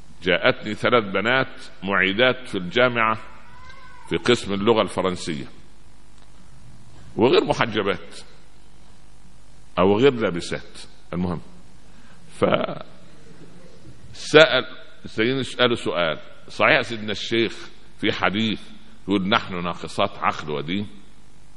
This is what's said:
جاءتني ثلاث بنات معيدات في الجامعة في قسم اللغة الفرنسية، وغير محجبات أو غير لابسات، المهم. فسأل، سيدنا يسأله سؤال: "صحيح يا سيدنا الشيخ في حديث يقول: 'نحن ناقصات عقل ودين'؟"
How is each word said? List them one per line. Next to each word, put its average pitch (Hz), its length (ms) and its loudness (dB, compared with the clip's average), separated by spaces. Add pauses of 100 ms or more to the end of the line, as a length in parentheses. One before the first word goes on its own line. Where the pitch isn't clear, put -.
(220)
جاءتني 104 520 4
ثلاث 113 300 4
بنات 101 580 0 (200)
معيدات 98 680 4
في 101 100 -4
الجامعة 110 600 4 (920)
في 85 80 0
قسم 101 380 2
اللغة 107 280 4
الفرنسية، 90 640 0 (1700)
وغير 143 280 6
محجبات 104 760 0 (1600)
أو 98 200 6
غير 135 160 8
لابسات، 90 680 -2 (320)
المهم. 87 280 -2 (880)
فسأل، - 560 2 (2250)
سيدنا 127 360 2
يسأله 123 340 4
سؤال: 85 440 0 (300)
"صحيح 120 280 6
يا 131 60 4
سيدنا 107 300 -4
الشيخ - 560 0 (300)
في 107 140 2
حديث 98 480 2 (480)
يقول: 98 200 4
'نحن 98 360 2
ناقصات 90 540 0
عقل 76 320 0
ودين'؟" 76 360 -2 (720)